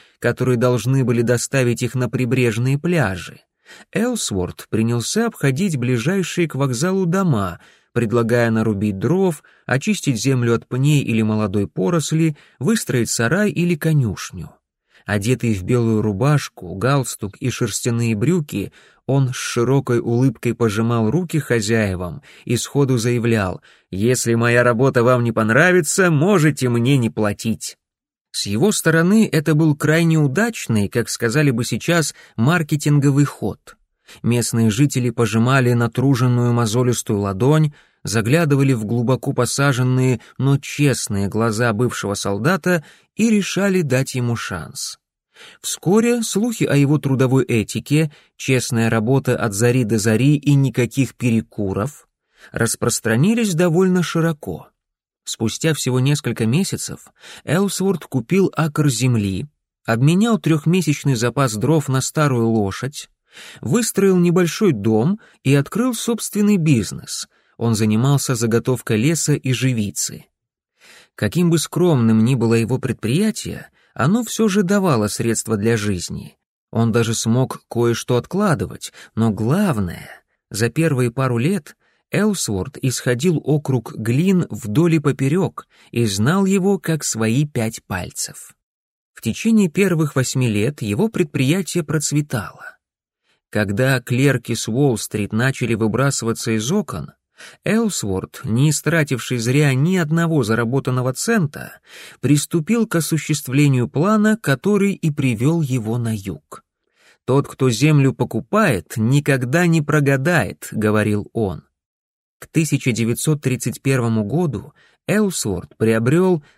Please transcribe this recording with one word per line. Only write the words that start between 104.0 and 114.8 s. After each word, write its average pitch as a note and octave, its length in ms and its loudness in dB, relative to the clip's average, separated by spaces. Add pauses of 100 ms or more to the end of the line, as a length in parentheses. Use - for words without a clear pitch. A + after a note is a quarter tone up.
который G3 580 0
и D#3+ 180 -2
привел C3+ 500 0
его A#2+ 380 -2
на A2+ 160 -2
юг. G2 480 -12 (640)
«Тот, C#3 220 2
кто - 220 0
землю C3+ 440 4
покупает, B2+ 840 0
никогда C3+ 680 2
не E3 140 4
прогадает», C#3 920 0
говорил G#2 640 0
он. G2 300 -4 (760)
К - 80 -20
тысяча D3 440 0
девятьсот A#2 500 -2
тридцать B2 400 -4
первому A#2 420 0
году B2+ 500 -4 (340)